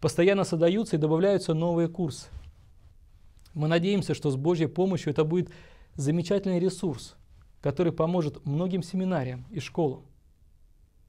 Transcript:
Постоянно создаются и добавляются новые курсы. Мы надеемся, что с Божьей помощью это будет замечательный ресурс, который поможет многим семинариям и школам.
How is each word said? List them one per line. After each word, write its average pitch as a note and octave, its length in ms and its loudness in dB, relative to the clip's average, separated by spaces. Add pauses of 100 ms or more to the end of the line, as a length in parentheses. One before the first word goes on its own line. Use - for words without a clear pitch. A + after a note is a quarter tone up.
Постоянно F#3 440 4
создаются F3 520 2
и - 20 0
добавляются E3+ 560 2
новые E3+ 340 2
курсы. E3+ 400 -6 (1300)
Мы D3+ 140 -2
надеемся, E3+ 460 2
что C#3+ 160 -2
с C3 60 0
Божьей D#3 300 0
помощью F3 460 -2
это D#3 120 2
будет E3+ 260 0 (440)
замечательный F3 640 0
ресурс, F3+ 580 -4 (440)
который D3+ 320 0
поможет E3 540 -2
многим F3 360 -2
семинариям C#3+ 680 -4
и F#3 100 -8
школам. - 460 -4 (1040)